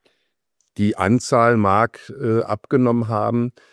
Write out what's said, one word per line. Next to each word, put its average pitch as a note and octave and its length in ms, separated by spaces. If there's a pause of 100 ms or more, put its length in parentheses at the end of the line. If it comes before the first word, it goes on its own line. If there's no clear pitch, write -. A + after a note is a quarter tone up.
(800)
die - 180
Anzahl A#2 600
mag, G#2 440 (200)
äh, A2+ 200
abgenommen A#2 680
haben. A2+ 440 (200)